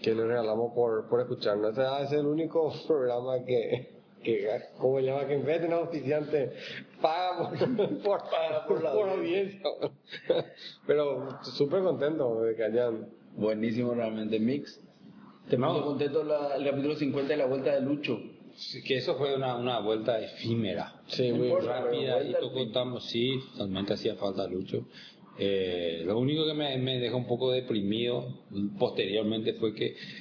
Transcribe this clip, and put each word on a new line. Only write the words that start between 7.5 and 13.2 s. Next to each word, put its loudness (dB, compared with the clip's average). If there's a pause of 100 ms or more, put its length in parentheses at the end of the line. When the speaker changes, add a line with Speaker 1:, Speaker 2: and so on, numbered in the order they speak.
Speaker 1:
<laughs> 0
por, 2 (100)
Speaker 2:
Paga 0
por 2
la 0
Speaker 1:
por 4
Speaker 2:
audiencia. -2
Speaker 1:
audiencia. -2 (140)
<laughs> -20
Pero 2
súper 2
contento 2
de 2
que -2
hayan 2 (300)